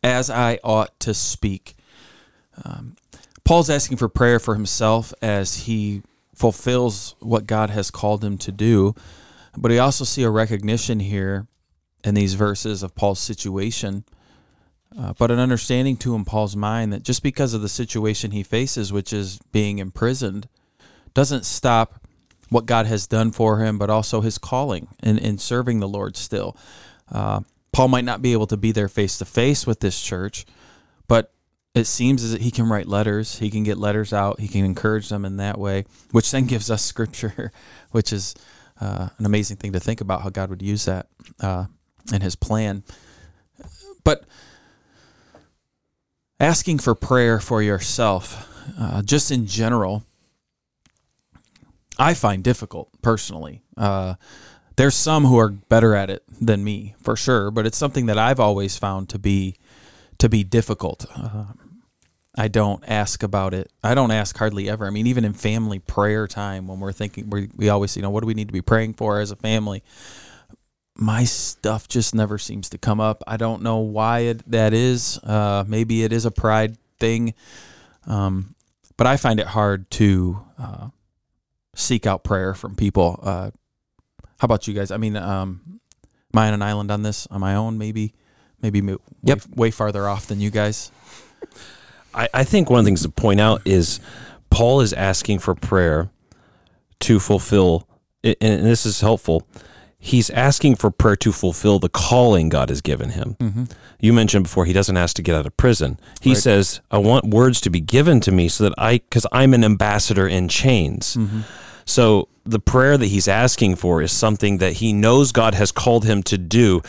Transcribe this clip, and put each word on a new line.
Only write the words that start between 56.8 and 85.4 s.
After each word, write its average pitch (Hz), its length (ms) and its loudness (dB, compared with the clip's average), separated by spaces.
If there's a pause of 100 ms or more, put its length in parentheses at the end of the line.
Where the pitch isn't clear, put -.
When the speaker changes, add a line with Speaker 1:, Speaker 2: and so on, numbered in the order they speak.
Speaker 1:
for - 160 -4
sure, 107 360 0
but 110 140 -2
it's 113 120 -4
something 135 300 -2
that 107 100 0
I've 120 220 2
always 101 380 0
found 95 320 -6
to 98 100 -10
be, 98 360 0 (600)
to 117 120 4
be 107 140 2
difficult. 104 640 -4 (100)
Uh, 107 300 -10 (920)
I 110 120 -2
don't 104 400 0
ask 107 340 -4
about 95 320 -2
it. - 180 -8 (120)
I 117 100 0
don't 131 180 2
ask 107 260 -2
hardly 101 320 -4
ever. 107 180 -6
I - 20 -6
mean, 104 180 -2
even 123 180 0
in 101 80 -2
family 107 460 -4
prayer 107 480 -2
time, 95 400 -10
when 95 120 -12
we're 98 140 -8
thinking, 104 360 -10
we, 101 260 -6
we 104 140 0
always, 101 280 0
you 98 40 -8
know, 98 80 -4
"What 107 120 -4
do 110 60 -4
we 113 60 -2
need 107 140 -6
to 104 60 -12
be 92 80 -4
praying 110 320 0
for 104 260 -2
as 104 120 -6
a 101 40 -14
family?" 107 480 -4 (1120)
My 110 300 0
stuff - 640 -6
just 117 260 -2
never 107 220 0
seems 101 320 -10
to 101 80 -16
come 107 240 0
up. 107 260 -2
I 113 80 -8
don't 113 280 -4
know 113 160 -2
why 110 400 -2
it, 117 300 -4
that 110 240 2
is. 123 460 0
Uh, 104 480 -2
maybe 113 360 0
it 110 100 0
is 117 120 0
a 113 60 -2
pride 110 460 0 (220)
thing. 113 340 0 (720)
Um, 98 480 -4 (420)
but 120 100 2
I 139 100 2
find 113 220 0
it - 80 -4
hard 101 440 -2
to, 95 480 2 (180)
uh, 107 300 -12 (880)
seek - 300 -2
out 98 180 -2
prayer 95 300 -2
from 101 220 -14
people. 95 480 0
Uh, 98 280 -6 (880)
how - 60 0
about 113 220 0
you 104 60 -4
guys? 98 180 -4
I 98 60 -6
mean, 110 200 -4
um, 95 640 -8 (540)